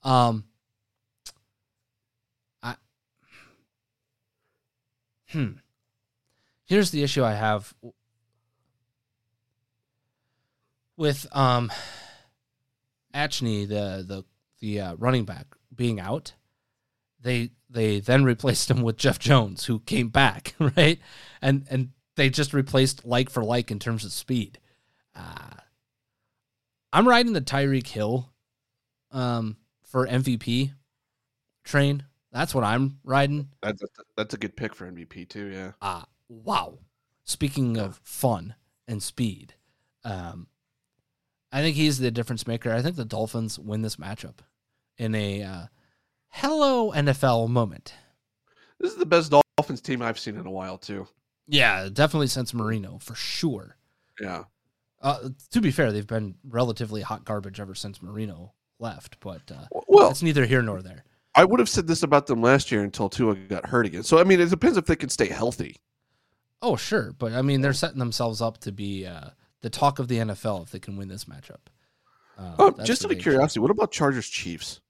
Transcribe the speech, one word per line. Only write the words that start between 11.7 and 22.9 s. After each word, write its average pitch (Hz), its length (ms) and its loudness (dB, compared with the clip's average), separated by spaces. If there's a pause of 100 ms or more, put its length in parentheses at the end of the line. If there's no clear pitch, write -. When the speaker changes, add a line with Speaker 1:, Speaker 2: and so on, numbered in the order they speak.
Speaker 1:
Achne, 120 540 -2
the, 98 380 -4
the, 98 180 -10 (360)
the, 104 200 -6
uh, 90 160 -8
running 123 280 0
back, 90 220 -14 (280)
being 117 260 -2
out. 110 320 -8 (880)
They, 120 300 -2 (200)
they 107 300 2
then 127 240 4
replaced 127 460 2
him 123 120 2
with 113 140 0
Jeff 123 220 2
Jones, 110 480 2
who 113 140 -2
came 131 280 -2
back, 113 480 2
<laughs> 143 200 2
right? 165 220 4 (440)
And, 139 280 2
and 131 200 -2 (260)
they 139 140 4
just 139 220 -2
replaced 135 520 0